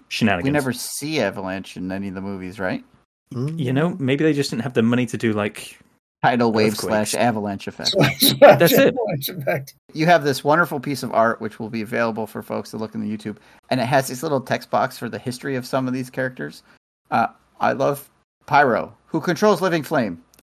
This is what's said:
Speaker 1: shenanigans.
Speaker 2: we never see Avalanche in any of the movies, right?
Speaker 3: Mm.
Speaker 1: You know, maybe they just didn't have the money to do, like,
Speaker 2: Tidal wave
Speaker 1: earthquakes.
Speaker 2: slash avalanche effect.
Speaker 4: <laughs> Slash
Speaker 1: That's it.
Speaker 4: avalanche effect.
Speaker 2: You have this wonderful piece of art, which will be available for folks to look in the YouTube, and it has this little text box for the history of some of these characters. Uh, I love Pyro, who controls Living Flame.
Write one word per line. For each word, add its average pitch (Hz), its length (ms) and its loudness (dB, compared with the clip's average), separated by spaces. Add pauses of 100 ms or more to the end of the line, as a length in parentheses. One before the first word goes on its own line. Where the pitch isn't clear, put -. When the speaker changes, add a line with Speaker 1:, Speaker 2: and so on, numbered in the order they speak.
Speaker 1:
shenanigans. 101 380 0
Speaker 2:
we 139 60 0
never 139 220 0
see 151 460 -6
Avalanche 95 580 -4
in 92 140 -8
any 98 180 -6
of 90 60 -10
the 95 60 -10
movies, 92 380 -10
right? 92 240 -4 (500)
Speaker 3:
Mm. 143 260 -6
Speaker 1:
You 131 140 -2
know, 156 260 2
maybe 139 240 0
they 156 100 4
just 143 160 -2
didn't 113 140 -4
have 131 100 -8
the 123 100 2
money 120 240 2
to 117 100 -6
do, 113 160 0
like, - 440 -6 (460)
Speaker 2:
Tidal 120 280 4
wave 107 220 4
Speaker 1:
earthquakes. 107 380 -2
Speaker 2:
slash - 40 -4
avalanche 104 520 0
effect. - 220 -6
Speaker 4:
<laughs> 156 300 2
Slash - 200 4
Speaker 1:
That's 175 340 10
it. 262 200 6
Speaker 4:
avalanche 208 360 -4
effect. 143 440 -6 (200)
Speaker 2:
You 156 120 -2
have 170 180 6
this 139 200 -2
wonderful 156 360 2
piece 135 240 -6
of 127 100 -6
art, 113 280 2
which 110 180 -10
will 113 100 -8
be 113 120 -6
available 113 460 -2
for 110 140 -12
folks 107 300 -8
to 113 60 -10
look 110 180 -8
in 110 60 -6
the 107 160 -6
YouTube, 107 200 -10 (320)
and 123 100 0
it 117 60 -2
has 135 220 2
this 127 160 -10
little 143 180 -2
text 120 280 -6
box 120 280 -2
for 120 120 -10
the 107 100 -10
history 131 360 -8
of 123 100 -6
some 131 220 -4
of 127 60 -4
these 127 160 -8
characters. 131 540 -8 (480)
Uh, 117 160 2 (320)
I 120 140 2
love 139 360 -4 (380)
Pyro, 131 480 2 (100)
who 160 160 -4
controls 180 400 2
Living 170 220 0
Flame. 113 380 -2 (220)